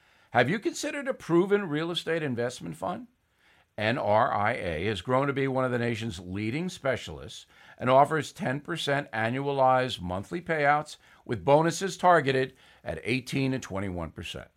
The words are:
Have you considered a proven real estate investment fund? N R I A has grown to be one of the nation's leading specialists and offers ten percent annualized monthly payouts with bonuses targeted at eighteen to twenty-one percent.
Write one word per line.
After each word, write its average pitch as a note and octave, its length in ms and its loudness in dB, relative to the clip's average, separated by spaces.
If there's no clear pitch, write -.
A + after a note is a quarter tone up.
Have B2 180 4
you A3 80 0
considered D4+ 500 -6
a C4 60 -2
proven G3 520 2
real D#3 240 -4
estate E3 320 -4
investment A#2 540 -4
fund? - 300 -6
N A2 180 0
R A2+ 380 2
I G#2+ 180 2
A F#2 340 -4
has G#2 140 -2
grown C3+ 280 0
to C#3 40 0
be C3+ 160 -2
one C3 160 -2
of B2+ 60 0
the B2 80 0
nation's A2+ 420 -4
leading G#2+ 480 -4
specialists F#2 760 -6
and B2 100 -2
offers C#3+ 420 6
ten C#3+ 300 -4
percent C#3+ 520 -4
annualized B2+ 880 2
monthly G2+ 400 -6
payouts D3+ 560 0
with F#2 220 -6
bonuses E3 500 4
targeted C3+ 560 4
at E2 200 -8
eighteen C3 480 -2
to C3 60 -2
twenty-one F#2 520 -6
percent. - 460 -12